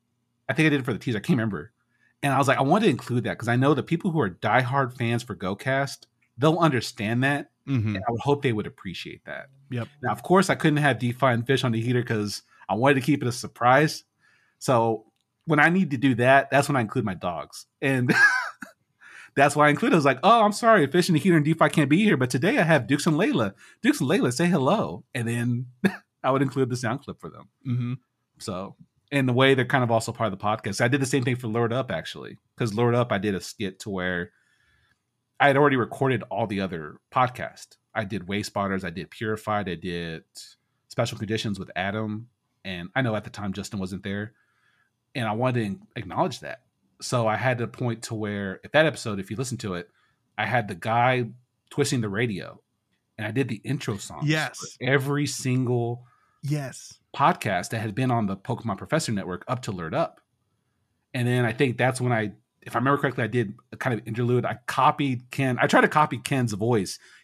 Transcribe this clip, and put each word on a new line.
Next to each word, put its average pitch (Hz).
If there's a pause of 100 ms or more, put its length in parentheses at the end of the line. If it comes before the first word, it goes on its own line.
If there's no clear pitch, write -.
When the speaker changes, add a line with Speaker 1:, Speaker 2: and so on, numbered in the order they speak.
(480)
Speaker 1:
I -
think 156
I 156
did 143
it 123
for 127
the 95
teaser. 113
I -
can't 151
remember. 101 (500)
And 143
I 131
was 135
like, 127
I 135
want 175
to 202
include 120
that 95
'cause 113
I 117
know 135
the 127
people 165
who 160
are 104
diehard 123
fans 117
for 95
GoCast, 131 (320)
they'll 160
understand 123
that. 143 (180)
Speaker 2:
Mm-hmm. 110
Speaker 1:
And 98
I 123
would 117
hope 143
they 123
would 104
appreciate -
that. 71 (200)
Speaker 2:
Yep. 120 (140)
Speaker 1:
Now, 120
of 104
course, 185
I 147
couldn't 151
have 139
DeFi 123
and 117
Fish 135
on 123
the 113
heater 123
'cause 104 (260)
I 98
wanted 131
to 139
keep 139
it 123
a 117
surprise. 131 (540)
So 113 (400)
when 156
I 151
need 175
to 135
do 131
that, 131
that's 135
when 143
I 127
include 113
my 98
dogs. 82 (160)
And 127
<laughs> -
that's 139
why 147
I 147
included. 147
I 175
was 143
like, 135
"Oh, 226
I'm 208
sorry, 214
Fish 175
and 175
the 143
heater 175
and 147
DeFi 156
can't 147
be 170
here, 208
but 127
today 175
I 208
have 151
Dukes 135
and 160
Layla. 170 (300)
Dukes 262
and 123
Layla, 165
say 165
hello." 139 (100)
And 120
then 120 (180)
<laughs> -
I 135
would 135
include 131
the 127
sound 123
clip -
for -
them. 78 (180)
Speaker 2:
Mm-hmm. 120 (460)
Speaker 1:
So, 95 (340)
in 139
the 127
way, 135
they're 127
kind 127
of 113
also 113
part 110
of 98
the -
podcast. 107
I 123
did 135
the 131
same 127
thing 127
for 123
Lured 113
Up, -
actually, - (180)
'cause 117
Lured 117
Up, 120
I 104
did 98
a 90
skit -
to 110
where 90 (1120)
I 135
had 135
already 139
recorded 127
all 104
the 98
other 85 (120)
podcast. - (180)
I 110
did 92
Way 101
Spotters, 98
I 87
did 82
Purified, 107
I 90
did 85 (640)
Special 117
Conditions 107
with 95
Adam, 107 (360)
and 90
I 135
know 113
at 104
the -
time 104
Justin 98
wasn't 95
there, 101 (840)
and 120
I 107
wanted 113
to - (100)
acknowledge 117
that. - (380)
So 120
I 107
had 120
to 117
point 117
to -
where, 104
if -
that 156
episode, 110
if 95
you 107
listen 127
to 98
it, 87 (500)
I 104
had 113
the 101
guy 120 (400)
twisting 139
the 107
radio, 98 (580)
and 107
I 107
did 127
the 107
intro 123
songs 98
Speaker 2:
Yes. 156
Speaker 1:
for -
every 143
single 123 (360)
Speaker 2:
Yes. 143 (160)
Speaker 1:
podcast 131
that 117
had 107
been 127
on 117
the 95
Pokemon 107
Professor -
Network 90
up 127
to 117
Lured 87
Up. - (920)
And 123
then 123
I 113
think 123
that's 127
when 123
I, 107 (300)
if -
I 123
remember 139
correctly, 135
I 107
did 107 (180)
a -
kind 120
of -
interlude. 120
I 104
copied 135
Ken. 131
I 139
tried -
to 226
copy 151
Ken's 123
voice. 104 (260)